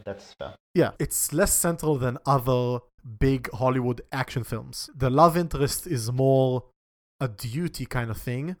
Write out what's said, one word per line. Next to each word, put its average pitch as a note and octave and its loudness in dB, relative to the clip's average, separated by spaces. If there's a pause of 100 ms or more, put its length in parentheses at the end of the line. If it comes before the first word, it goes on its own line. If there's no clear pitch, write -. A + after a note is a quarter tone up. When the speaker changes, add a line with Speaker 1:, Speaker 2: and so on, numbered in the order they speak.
Speaker 1:
That's - -12
fair. C2+ -12 (200)
Speaker 2:
Yeah, C#3+ 4
it's - -2
less F#3+ 2
central D#3+ 0
than B2 -2
other B2 2 (400)
big C3+ 2
Hollywood B2 0 (100)
action C3 -4
films. A#2+ -10
The C3 0
love D#3 8
interest D3 -2
is B2 -2
more C3 4 (560)
a C3 -2
duty B2 -6
kind A#2+ -4
of G#2+ -6
thing C#3 -6